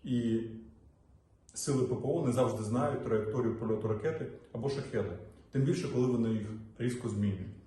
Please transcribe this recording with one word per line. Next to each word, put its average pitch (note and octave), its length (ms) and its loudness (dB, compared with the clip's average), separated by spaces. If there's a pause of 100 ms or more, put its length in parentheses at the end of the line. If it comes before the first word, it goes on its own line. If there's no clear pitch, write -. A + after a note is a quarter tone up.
і A#2 380 2 (1120)
сили C3 340 2
П B2 80 0
П - 80 -6
О D3 220 0
не B2 60 4
завжди A2+ 320 2
знають B2 400 0
траєкторію A2 560 2
польоту A2 280 0
ракети B2+ 400 0 (260)
або A#2+ 160 -2
шахеда, A2+ 420 -2 (400)
тим C3+ 100 2
більше, D#3 320 2
коли B2 140 4
вони A#2 220 2
їх G#2+ 180 0 (300)
різко A#2+ 320 -2
змінюють. G2+ 380 0 (200)